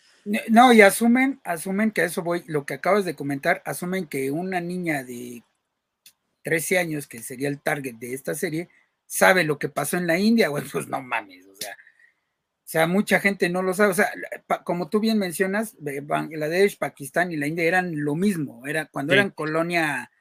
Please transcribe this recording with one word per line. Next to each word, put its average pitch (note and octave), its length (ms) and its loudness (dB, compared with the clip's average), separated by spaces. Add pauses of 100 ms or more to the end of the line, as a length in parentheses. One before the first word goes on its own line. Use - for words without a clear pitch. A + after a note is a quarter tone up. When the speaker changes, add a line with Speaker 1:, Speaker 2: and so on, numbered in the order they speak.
(240)
Speaker 1:
No, G#3 240 -2
no, A#3+ 240 8
y A3+ 80 10
asumen, A#3 640 6
asumen F#3+ 480 -2
que - 80 -2
a E3 60 2
eso F3 160 -4
voy, E3+ 240 -2
lo D3 200 -4
que C#3+ 80 -8
acabas F#3 300 0
de D#3+ 100 -4
comentar, C#3+ 520 -4
asumen F3+ 420 -6
que C3+ 220 -4
una F3+ 300 -4
niña E3+ 440 -4
de A#2+ 400 -14 (1000)
trece E3 360 0
años, D#3 280 -4
que A2+ 160 -16
sería C3+ 260 -6
el C#3+ 120 -6
target C#3 360 -6
de B2 180 -10
esta D#3+ 200 -8
serie, D#3+ 340 -6 (380)
sabe F#3 380 4
lo D3+ 140 -2
que - 100 -4
pasó D3 280 -4
en F3+ 100 -2
la E3 120 0
India, G#3+ 300 4
güey, C#3+ 160 -4
pues B2+ 240 -6
no C3+ 140 -6
mames, A2+ 440 -10
o - 80 -20
sea, - 200 -12
o - 1000 -20
sea, E3 140 2
mucha F#3+ 340 2
gente G3 300 0
no F#3 120 -2
lo F#3 120 -2
sabe, G#3 160 4
o F3 40 0
sea, F#3+ 160 2 (360)
pa-, - 180 -2
como F3 240 -2
tú G#3+ 100 0
bien A3 200 2
mencionas, G3 580 -2 (100)
eh, C#3+ 140 -8
Bangladesh, D3+ 800 0
Pakistán E3+ 520 -4
y E3 60 -4
la D3 100 -2
India E3 180 -2
eran F3 380 0
lo D3 140 0
mismo, D#3 500 0
era, D3+ 200 -4
cuando C#3+ 260 -4
Speaker 2:
Sí. G3+ 60 6
Speaker 1:
eran G3+ 120 2
colonia D#3+ 800 -2 (100)